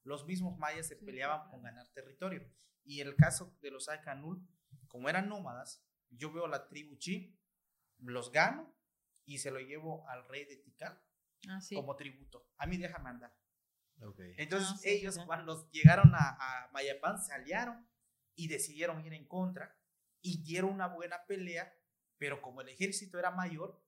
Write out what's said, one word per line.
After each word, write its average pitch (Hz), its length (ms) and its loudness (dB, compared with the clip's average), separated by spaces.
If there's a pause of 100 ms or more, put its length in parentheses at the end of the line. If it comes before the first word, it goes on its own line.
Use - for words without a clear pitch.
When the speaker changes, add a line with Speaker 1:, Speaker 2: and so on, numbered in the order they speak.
Speaker 1:
Los 139 220 -8
mismos 180 320 -4
mayas 160 300 -4
se 147 100 -14
Speaker 2:
Sí, - 80 -20
Speaker 1:
peleaban 139 380 -4
Speaker 2:
sí, - 80 -20
Speaker 1:
con 127 80 -18
Speaker 2:
claro. 120 160 -16
Speaker 1:
ganar 123 180 -20
territorio. 135 480 -8 (440)
Y 143 160 -10
el 143 160 -2
caso 165 440 6
de 143 100 -12
los 135 180 -10
Akanul, 156 580 -8 (400)
como 123 220 -6
eran 190 180 0
nómadas, 147 560 -10 (260)
yo 131 220 -10
veo 165 160 -4
la 139 220 -6
tribu 147 280 -14
Chi, - 400 -8 (640)
los 123 320 -8
gano 220 420 2 (520)
y 143 140 -10
se 135 120 -6
lo 131 80 -6
llevo 147 480 -10
al 123 220 -14
rey 139 160 -12
de 143 100 -20
Tikal - 420 -16 (520)
Speaker 2:
Ah, 190 100 -8
sí. 185 160 -10
Speaker 1:
como 139 220 -6
tributo. 139 600 -18
A - 100 -6
mí 180 100 -2
déjame 170 320 -8
andar. 120 260 -16 (680)
Speaker 3:
Ok. 104 180 -14 (180)
Speaker 1:
Entonces 190 340 -2
Speaker 2:
Ah, 196 60 -6
sí, 190 140 -4
Speaker 1:
ellos 196 240 0
Speaker 2:
sí, 170 40 -8
sí. 175 60 -10
Speaker 1:
cuando 160 460 -6
llegaron 175 440 12
a, 139 240 0
a 127 320 -8
Mayapán 139 500 -4
se - 120 -8
aliaron 190 520 -6 (500)
y 165 120 -8
decidieron 156 580 -4
ir 160 80 -12
en 156 140 -16
contra 185 500 -4 (440)
y 175 200 -4
dieron 175 300 0
una 190 160 -2
buena 175 380 -8
pelea, 175 480 -6 (440)
pero 143 240 -4
como 131 200 -14
el 127 80 -14
ejército 185 500 -4
era 180 120 0
mayor 180 560 -6